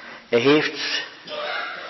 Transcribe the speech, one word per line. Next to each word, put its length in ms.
Hij 100
heeft, 640